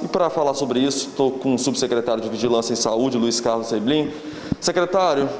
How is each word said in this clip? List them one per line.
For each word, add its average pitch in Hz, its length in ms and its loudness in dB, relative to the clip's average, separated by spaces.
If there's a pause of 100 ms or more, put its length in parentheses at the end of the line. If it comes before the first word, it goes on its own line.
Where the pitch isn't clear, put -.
E - 60 -6
para 170 220 2
falar 147 240 0
sobre 127 260 0
isso, 135 360 0
tô 135 140 2
com 135 240 0
o 117 40 2
subsecretário 120 640 0
de 110 60 -4
Vigilância 113 440 0
em 113 40 -2
Saúde, 120 420 0
Luiz 117 220 0
Carlos 113 300 0
Reblin. 127 400 0 (480)
Secretário, 175 720 2 (120)